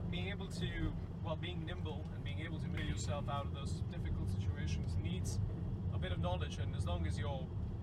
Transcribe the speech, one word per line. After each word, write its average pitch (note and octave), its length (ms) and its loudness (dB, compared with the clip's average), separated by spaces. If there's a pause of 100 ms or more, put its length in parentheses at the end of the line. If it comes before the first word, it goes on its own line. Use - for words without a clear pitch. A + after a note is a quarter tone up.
(120)
being F3 160 0
able G3 200 -2
to, E3+ 200 0 (560)
well, - 120 0
being E3 300 -2
nimble E3+ 480 -2
and - 100 -4
being - 180 -2
able - 180 -2
to - 80 -2
move - 200 0
yourself - 400 2
out C#3+ 180 2
of C3+ 80 -2
those - 280 -2 (100)
difficult - 380 0
situations - 720 2
needs - 380 2 (540)
a - 40 0
bit - 140 0
of E3+ 80 0
knowledge. E3+ 420 0
And - 140 0
as - 100 0
long F3 220 2
as - 100 0
your E3 280 0 (380)